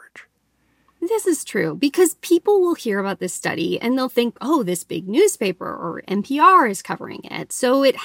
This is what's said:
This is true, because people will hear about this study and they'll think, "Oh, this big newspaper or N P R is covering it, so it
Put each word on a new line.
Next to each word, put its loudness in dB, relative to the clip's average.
This -2
is 0
true, -2
because 2
people 2
will 2
hear -4
about -4
this -6
study -4
and 0
they'll -2
think, 0
"Oh, 0
this -4
big -8
newspaper 0
or -10
N -2
P -2
R 8
is -4
covering -10
it, -10
so 2
it 4